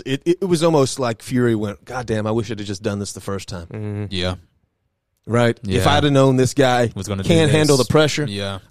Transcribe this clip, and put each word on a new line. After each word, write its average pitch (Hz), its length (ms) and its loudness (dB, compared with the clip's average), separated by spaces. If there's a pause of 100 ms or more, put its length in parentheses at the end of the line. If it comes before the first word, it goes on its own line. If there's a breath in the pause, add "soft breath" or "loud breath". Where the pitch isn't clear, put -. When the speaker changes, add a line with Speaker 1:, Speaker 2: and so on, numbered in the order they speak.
Speaker 1:
it, 135 200 -4
it, 170 160 0
it 196 40 -2
was 175 180 2
almost 147 360 2
like 117 220 -2
Fury 123 340 2
went, 104 300 -6
"God 123 220 -8
damn, 107 180 -2
I 110 60 -2
wish 110 180 -2
I'd 104 100 -8
have 101 80 -8
just 101 140 -8
done 104 180 -4
this 98 140 -8
the 95 80 -14
first 98 280 -8
time." 87 180 -12
Speaker 2:
Mm-hmm. 104 420 -8
Speaker 3:
Yeah. 92 260 -2 (920)
Speaker 1:
Right? 117 360 2
If 101 60 -6 (160)
Speaker 3:
Yeah. - 120 4
Speaker 1:
I'd 147 80 2
have 147 80 2
known 135 240 4
this 127 180 2
guy 123 400 2
Speaker 3:
Was 95 120 -8
gonna 98 160 -4
do - 40 -2
Speaker 1:
can't 160 240 4
handle 147 260 4
Speaker 3:
this. 123 100 0
Speaker 1:
the - 40 -6
pressure, 151 360 2
Speaker 3:
Yeah. 98 320 -6 (120)